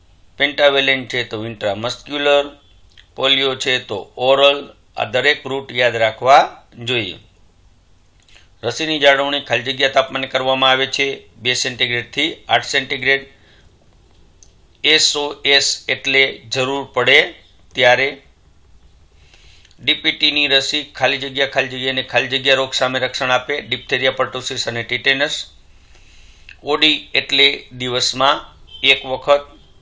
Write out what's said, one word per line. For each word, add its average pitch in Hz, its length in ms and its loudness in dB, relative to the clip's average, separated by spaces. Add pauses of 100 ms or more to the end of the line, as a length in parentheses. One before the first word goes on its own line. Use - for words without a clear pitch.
(400)
pentavalent 139 640 2
છે 120 180 -4
તો 110 220 -8
intramuscular, 123 1000 0 (720)
પોલિયો 135 400 0
છે 127 240 -2
તો 98 380 -10
ઓરલ. 139 560 4 (240)
આ 113 80 -2
દરેક 127 400 0
રૂટ 135 260 -6
યાદ 120 240 0
રાખવા 123 680 4 (200)
જોઈએ. 113 340 -4 (1500)
રસીની 156 360 -4
જાળવણી 139 420 4
ખાલી 123 220 -4
જગ્યા 135 260 0
તાપમાને 131 380 -2
કરવામાં 131 420 0
આવે 131 180 2
છે, 139 400 -4 (100)
બે 123 160 -2
સેન્ટીગ્રેડથી 123 840 -4 (140)
આઠ 120 160 2
સેન્ટીગ્રેડ. 135 720 -2 (1500)
એસ 151 340 2
ઓ 147 180 -4 (100)
એસ 139 440 0
એટલે 135 600 0
જરૂર 135 440 -2
પડે 139 400 4 (400)
ત્યારે. 127 480 2 (1600)
ડી 147 140 0
પી 156 180 -4
ટીની 147 360 -2
રસી 135 360 0
ખાલી 135 340 -2
જગ્યા, 135 300 -4
ખાલી 135 200 -2
જગ્યા 127 240 -6
અને 131 120 -4
ખાલી 127 240 -2
જગ્યા 131 280 0
રોગ 135 180 -2
સામે 131 260 0
રક્ષણ 127 320 -2
આપે, 143 260 -2
diphtheria, 127 520 -4
pertussis 127 580 -4
અને 117 240 -6
tetanus. 135 400 0 (1300)
ઓ 143 120 -2
ડી 151 380 2
એટલે 139 580 2
દિવસમાં 127 840 -2 (280)
એક 135 220 4
વખત. 143 420 2 (340)